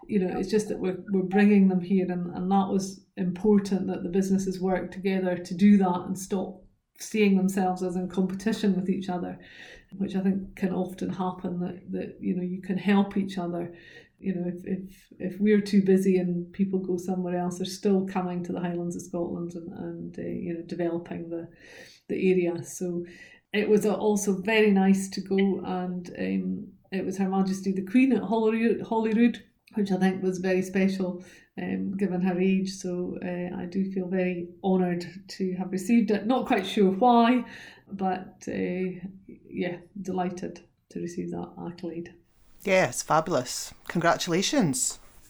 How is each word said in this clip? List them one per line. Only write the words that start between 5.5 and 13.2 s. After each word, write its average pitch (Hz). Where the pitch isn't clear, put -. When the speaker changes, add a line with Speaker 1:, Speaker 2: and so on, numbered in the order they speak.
Speaker 1:
do 202
that 180
and 185
stop -
seeing 202
themselves 185
as 180
in 180
competition 190
with 180
each -
other, 180
which 196
I 190
think 190
can 180
often 180
happen, 180
that, -
that, 185
you 196
know, 180
you 180
can 190
help 202
each 190